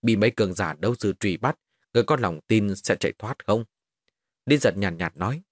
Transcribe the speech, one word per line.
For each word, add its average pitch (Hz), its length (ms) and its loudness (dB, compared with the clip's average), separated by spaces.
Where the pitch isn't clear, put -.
"Bị 113 140 4
mấy 107 160 2
cường 98 220 -2
giả 87 200 -2
đấu 101 220 -2
sư 98 240 -2
truy 92 180 -2
bắt, 131 220 -4
người 117 100 4
có 151 120 2
lòng 90 320 -2
tin 104 280 2
sẽ - 200 0
chạy - 240 -2
thoát 113 260 -10
không?" 110 200 0
Lý 143 120 4
Giật 107 200 2
nhàn 92 200 -2
nhạt 85 200 -6
nói. 120 240 -4